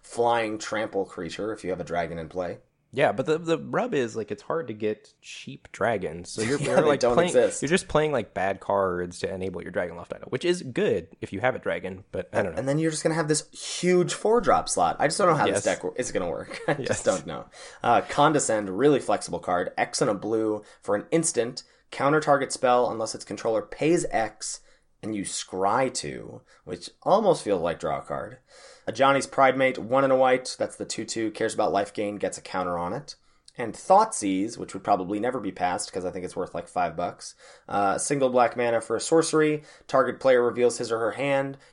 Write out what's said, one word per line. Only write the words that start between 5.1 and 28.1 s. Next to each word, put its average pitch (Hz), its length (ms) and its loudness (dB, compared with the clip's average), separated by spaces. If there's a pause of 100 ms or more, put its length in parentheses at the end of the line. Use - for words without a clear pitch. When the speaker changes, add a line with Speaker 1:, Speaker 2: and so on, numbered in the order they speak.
Speaker 2:
cheap - 500 -18
dragons. 90 600 -2
So 113 100 -4
you're, 123 180 0
Speaker 1:
<laughs> - 0 -
Yeah, 143 100 -2
Speaker 2:
you're, - 80 2
Speaker 1:
they 151 100 4
Speaker 2:
like, 143 120 2
Speaker 1:
don't 120 140 4
Speaker 2:
playing, 170 160 4
Speaker 1:
exist. 117 320 4
Speaker 2:
you're 139 80 -2
just 175 180 0
playing, 151 240 2
like, 120 220 -2
bad 95 280 -2
cards 90 580 0
to 87 120 -4
enable 92 300 -6
your - 100 -12
Dragonloft 87 440 -6
Idol, - 140 -14
which 123 140 -4
is 180 200 0
good 127 440 0 (140)
if 110 100 -10
you 98 80 -6
have 123 140 2
a 101 60 -6
dragon, 92 520 -4
but 92 220 -6
I 104 80 2
don't 95 120 -2
know. - 40 -6
Speaker 1:
And 127 100 -2
then 147 120 2
you're 160 100 2
just 156 140 -6
gonna 165 100 2
have 160 140 -2
this 151 240 0
huge 180 640 0
four-drop 202 520 2
slot. 85 300 2
I - 80 2
just 160 140 0
don't 196 80 4
know 160 80 6
how 113 100 2
Speaker 2:
Yes. 98 120 2
Speaker 1:
this 98 80 0
deck 95 180 0
wo-, 113 140 -4
is 123 140 -4
gonna 90 200 -2
work. - 320 -8
<laughs> - 40 -10
I 160 60 2
just 139 160 -6
Speaker 2:
Yes. 107 140 -2
Speaker 1:
don't 90 240 0
know. 69 180 -10 (380)
Uh, 113 180 4
Condescend, 117 760 2
really 135 240 4
flexible 95 380 -2
card. 87 400 -2
X - 240 0
and 135 80 2
a 104 60 2
blue 107 480 -2 (180)
for 101 140 0
an - 160 -2
instant. 151 500 0 (300)
Counter 143 280 2
target 139 320 4
spell 123 380 4
unless 110 240 -4
its 104 100 -12
controller 107 380 -2
pays 160 480 0
X - 520 -6 (420)
and 107 120 -6
you 98 80 -4
scry 101 720 0
two, 65 480 -10 (240)
which - 240 -10 (140)
almost 180 400 4
feels 98 180 0
like 82 180 -2
draw 73 200 -2
a - 20 -12
card. 76 380 -8 (480)